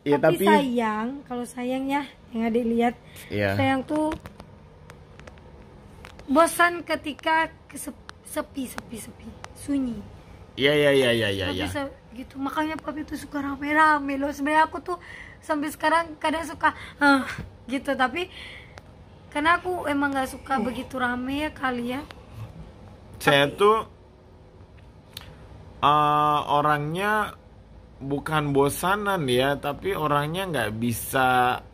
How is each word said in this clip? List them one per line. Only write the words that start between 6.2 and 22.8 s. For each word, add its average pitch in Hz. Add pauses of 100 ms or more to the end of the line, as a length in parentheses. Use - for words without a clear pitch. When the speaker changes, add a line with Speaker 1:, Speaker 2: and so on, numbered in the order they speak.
Speaker 2:
bosan 339
ketika 320 (160)
kesep-, - (280)
sepi, -
sepi, -
sepi, - (260)
sunyi. 262 (560)
Speaker 1:
Iya, 135
iya, 147
iya, 135
iya, 113
iya, 98
Speaker 2:
Tapi 92
Speaker 1:
iya. 87
Speaker 2:
se-, 277 (220)
gitu, 247
makanya 302
papi 302
tuh 285
suka -
rame-rame 285
loh. 277
Sebenarnya 294
aku 320
tuh 359 (420)
sampai 302
sekarang 320
kadang 320
suka, 302 (240)
"Hah," 277 (400)
gitu, 269
tapi 262 (1000)
karena 320
aku 359
emang 285
nggak 262
suka 269
begitu 247
rame 254
ya 302
kali 247
ya. 277 (1160)